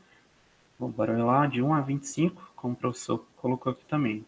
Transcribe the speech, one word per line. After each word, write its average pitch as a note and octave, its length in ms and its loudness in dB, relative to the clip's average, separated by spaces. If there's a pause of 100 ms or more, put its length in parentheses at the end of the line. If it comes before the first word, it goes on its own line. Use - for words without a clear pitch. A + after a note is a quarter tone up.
(800)
vou B2 100 -4
barulhar A2 380 0
lá, C3+ 200 6
de B2 140 0
um C#3+ 140 4
a D3 60 4
vinte C#3 240 -2
e - 40 -10
cinco, - 480 -2
como B2 180 -4
o - 20 -8
professor A#2+ 480 -4 (120)
colocou B2+ 360 -2
aqui - 140 -12
também, A2+ 420 -2